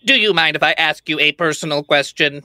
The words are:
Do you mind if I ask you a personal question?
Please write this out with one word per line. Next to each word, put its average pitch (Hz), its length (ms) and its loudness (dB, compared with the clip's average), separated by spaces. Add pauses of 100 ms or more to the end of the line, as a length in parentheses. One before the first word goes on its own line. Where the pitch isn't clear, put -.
Do 262 140 2
you 214 140 2
mind 160 240 0
if 151 60 -2
I 156 100 2
ask 156 360 -2
you 156 100 -4
a 147 140 2
personal 151 500 -4
question? 143 640 -2